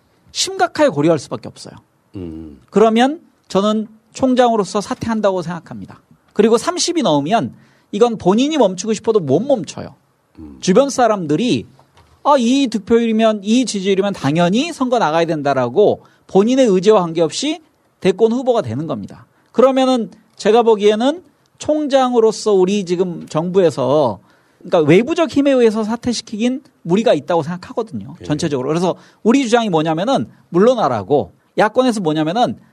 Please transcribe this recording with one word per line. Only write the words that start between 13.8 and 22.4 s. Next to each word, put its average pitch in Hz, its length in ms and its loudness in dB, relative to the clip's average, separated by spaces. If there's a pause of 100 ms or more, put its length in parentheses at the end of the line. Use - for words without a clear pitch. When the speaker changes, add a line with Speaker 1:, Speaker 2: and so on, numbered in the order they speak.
Speaker 1:
당연히 175 580 0
선거 247 260 -2
나가야 165 280 0
된다"라고 143 760 0 (240)
본인의 247 400 2
의지와 190 360 4
관계없이 170 580 -4 (400)
대권 196 320 2
후보가 240 300 0
되는 135 260 -6
겁니다. 104 380 -10 (260)
그러면은 254 580 2 (240)
제가 226 280 2
보기에는 220 600 2 (360)
총장으로서 247 920 0